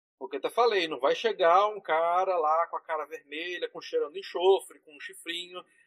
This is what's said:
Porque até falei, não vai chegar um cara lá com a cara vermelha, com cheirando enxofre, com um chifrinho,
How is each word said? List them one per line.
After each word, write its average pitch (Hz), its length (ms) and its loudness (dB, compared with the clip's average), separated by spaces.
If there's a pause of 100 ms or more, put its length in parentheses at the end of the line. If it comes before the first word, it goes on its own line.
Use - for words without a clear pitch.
(180)
Porque 135 200 -8
até - 120 -4
falei, 214 380 2
não 151 120 -8
vai 151 140 2
chegar 190 540 4
um 208 140 -8
cara 175 560 0
lá 160 300 2
com 165 100 -8
a - 40 -16
cara 156 240 -6
vermelha, 160 640 -8
com 165 120 -16
cheirando 156 360 -4
enxofre, 190 600 0
com 151 160 -20
um 143 40 -20
chifrinho, 175 600 -12 (260)